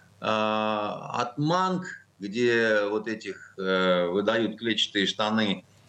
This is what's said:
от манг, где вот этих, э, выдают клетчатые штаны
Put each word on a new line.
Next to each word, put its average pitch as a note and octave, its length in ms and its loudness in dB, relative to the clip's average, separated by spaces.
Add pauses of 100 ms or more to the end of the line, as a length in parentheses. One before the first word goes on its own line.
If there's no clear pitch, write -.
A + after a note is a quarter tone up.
(200)
от G#2+ 1200 -2
манг, F3+ 460 0 (340)
где A2+ 720 2
вот G#2+ 180 -2
этих, G#2+ 520 -10
э, F#2 480 2
выдают G#2 520 0
клетчатые G#2+ 480 0
штаны G#2+ 580 0 (240)